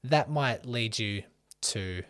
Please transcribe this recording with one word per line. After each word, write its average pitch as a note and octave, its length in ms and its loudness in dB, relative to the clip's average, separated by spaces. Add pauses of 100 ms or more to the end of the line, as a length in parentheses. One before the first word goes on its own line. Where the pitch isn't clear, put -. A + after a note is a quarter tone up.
that D3 260 4
might C#3 380 0
lead A#2 320 0
you G2+ 240 -2 (400)
to F#2 480 -4